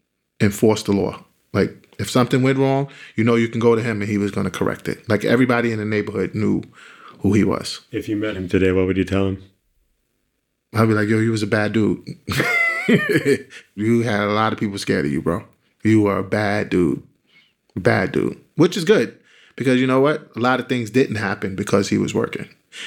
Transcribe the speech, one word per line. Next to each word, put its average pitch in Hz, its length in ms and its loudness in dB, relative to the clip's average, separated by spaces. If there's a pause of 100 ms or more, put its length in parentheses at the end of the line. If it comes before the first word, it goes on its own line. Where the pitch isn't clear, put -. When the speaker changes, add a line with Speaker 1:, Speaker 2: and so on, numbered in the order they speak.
(400)
Speaker 1:
enforce 107 420 2
the 104 100 -2
law. 98 320 -2 (280)
Like, - 340 -2 (120)
if 101 120 -6
something 127 320 2
went 135 160 2
wrong, 135 300 0 (260)
you 110 100 0
know 120 120 4
you 117 120 2
can 117 120 -4
go 117 140 6
to 110 80 0
him 113 200 -4
and 104 80 -4
he 104 80 0
was 101 120 0
gonna 98 200 -4
correct - 380 -4
it. - 200 -6
Like, 107 160 0
everybody 120 480 2
in 107 60 -4
the 104 60 -4
neighborhood 104 500 -2
knew 101 280 0 (580)
who 98 120 2
he 101 120 4
was. - 360 -4 (100)
Speaker 2:
If 107 180 -8
you 107 80 -2
met 104 200 -4
him 92 120 -6
today, 92 240 4
what 92 140 2
would 92 100 0
you 95 80 2
tell 98 240 0
him? 95 140 -6 (1300)
Speaker 1:
I'd 113 140 4
be 110 60 4
like, 107 140 0
"Yo, 110 120 2
you 113 100 2
was 110 120 -2
a 107 40 -2
bad 104 260 0
dude." 107 320 0 (240)
<laughs> 679 580 -2 (880)
You 117 280 2
had 110 180 -2
a 104 120 0
lot 110 200 2
of 104 80 -6
people 101 180 -4
scared 98 280 -2
of 76 60 -2
you, 73 80 -2
bro. 82 240 -2 (380)
You 107 200 4
were 98 160 2
a 98 40 -2
bad 104 480 -2
dude. 85 320 2 (720)
Bad 98 380 -4
dude. - 280 -4 (140)
Which 180 220 0
is 180 80 -6
good, 156 340 0 (380)
because 127 240 0
you 131 80 0
know 131 120 2
what? 147 360 0
A - 20 -6
lot 123 220 0
of 123 80 -10
things 120 220 -4
didn't 123 260 0
happen 101 400 -6
because 101 320 0
he 104 100 2
was 98 160 -2
working. - 340 -4 (380)